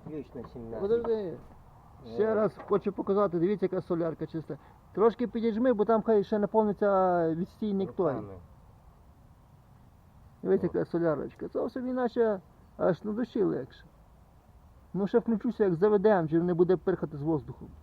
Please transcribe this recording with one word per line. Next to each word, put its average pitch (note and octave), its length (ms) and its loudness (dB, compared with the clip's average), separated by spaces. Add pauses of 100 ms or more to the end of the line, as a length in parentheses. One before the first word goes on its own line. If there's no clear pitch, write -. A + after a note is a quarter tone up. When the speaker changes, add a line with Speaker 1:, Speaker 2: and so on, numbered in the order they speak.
(100)
Speaker 1:
Ключ D3+ 240 -10
на B2 140 -10
сімнадцять. A2+ 320 -12
Speaker 2:
Подожди. A3 560 -2 (760)
Ще G3+ 80 0
Speaker 1:
Е. A3 120 2
Speaker 2:
раз G#3 180 2 (160)
хочу G3+ 240 0
показати, G3 460 0
дивіться, F#3 280 2
яка F#3 140 -2
солярка E3 460 -4
чиста. D#3 320 -10 (340)
Трошки A3+ 340 2
підіжми, A3+ 460 0
бо G#3 120 2
там A3 180 4
хай G#3 220 4
ще G#3+ 140 0
наповниться G3 960 2
відстійник G3 580 -4
той. D#3 220 0
Speaker 1:
Руками. G#2 180 -10 (2000)
Speaker 2:
Дивіться, F#3+ 240 0
Speaker 1:
О. E3 80 -2
Speaker 2:
яка E3+ 160 -2
солярочка. E3+ 580 -4
Це - 180 -4
все B3+ 140 -8
іначе A#3+ 600 -2 (360)
аж F3 280 -2
на G#3+ 80 -6
душі A3 300 -4
легше. D#3 420 -4 (1120)
Ну F#3+ 120 -2
ще A#3+ 120 2
включуся, A3 460 0
як F#3 100 2
заведемо, G3 540 4
чи E3 140 2
не F3+ 120 0
буде F3 220 4
пирхати E3+ 400 -4
з C#3 60 -8
воздуху. C#3 440 -4 (160)